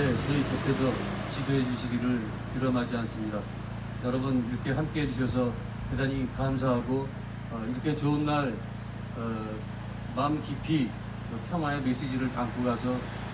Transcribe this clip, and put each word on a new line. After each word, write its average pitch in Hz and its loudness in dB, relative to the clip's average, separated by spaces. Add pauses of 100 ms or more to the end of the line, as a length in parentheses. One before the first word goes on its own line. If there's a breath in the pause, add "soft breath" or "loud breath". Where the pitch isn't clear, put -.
(280)
저희 143 4
곁에서 131 2 (420)
지도해 135 2
주시기를 120 2 (320)
빌어마지 123 2
않습니다. 110 -2 (680)
여러분 127 2
이렇게 127 0
함께 151 0
해주셔서 123 2 (380)
대단히 135 0 (100)
감사하고, 131 2 (440)
어, 113 -4
이렇게 143 0
좋은 147 2
날, 143 2 (640)
어, 113 -2 (720)
마음 143 4
깊이 139 2 (420)
그 113 -6
평화의 147 0
메시지를 127 0
담고 120 -2
가서 120 2 (440)